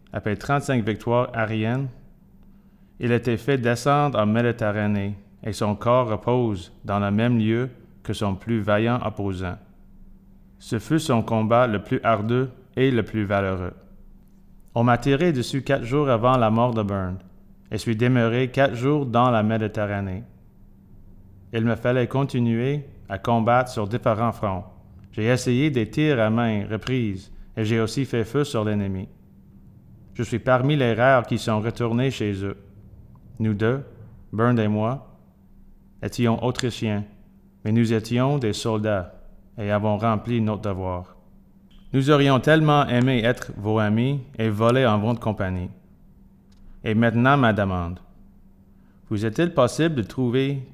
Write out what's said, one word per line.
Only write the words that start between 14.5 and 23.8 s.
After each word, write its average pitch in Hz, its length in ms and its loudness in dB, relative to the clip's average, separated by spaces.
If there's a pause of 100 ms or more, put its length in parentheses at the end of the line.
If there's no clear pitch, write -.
On 117 100 2
m'a 120 140 4
tiré 139 340 2
dessus 127 300 -4
quatre 135 220 0
jours 139 260 0
avant 123 260 4
la 113 140 4
mort 117 240 2
de 110 80 0
Burn 95 340 -4 (540)
et 107 80 -6
suis 113 180 -2
demeuré 123 520 2
quatre 135 260 2
jours 139 320 0
dans 120 240 4
la 113 120 2
Méditerranée. 104 840 -2 (1300)
Il 113 120 0
me 113 120 2
fallait 123 320 0
continuer 131 760 0 (240)
à 98 100 -6
combattre 120 520 2
sur 104 180 -4